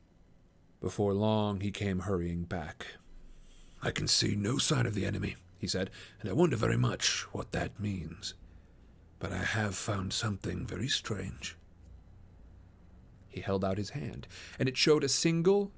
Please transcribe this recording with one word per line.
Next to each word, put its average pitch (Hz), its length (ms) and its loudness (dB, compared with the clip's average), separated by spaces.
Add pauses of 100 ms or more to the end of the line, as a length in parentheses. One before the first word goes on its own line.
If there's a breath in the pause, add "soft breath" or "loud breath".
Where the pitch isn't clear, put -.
(800)
Before 98 340 0
long, 104 460 2
he 101 100 -2
came 95 300 -2
hurrying 87 440 -2
back. - 540 -8 (840)
"I - 100 -2
can - 180 -2
see 107 280 4
no 104 220 0
sign 127 260 4
of 107 100 0
the 98 120 0
enemy," 98 300 -2 (220)
he 95 80 -6
said, 95 240 -2 (300 loud breath)
"and 107 80 -6
I 92 40 -4
wonder 147 240 4
very 113 200 4
much - 460 0 (100)
what - 200 -6
that - 280 -4
means. 90 540 -6 (840 soft breath)
But 87 140 -6
I 92 120 -2
have 104 320 0
found 95 360 -2
something - 540 -2
very 110 220 -4
strange." - 680 -4 (1700)
He - 120 -10
held 98 240 0
out 95 140 0
his 104 120 -4
hand, - 360 -8 (320 loud breath)
and 135 100 2
it 131 80 -2
showed 151 280 6
a 139 40 2
single 175 680 4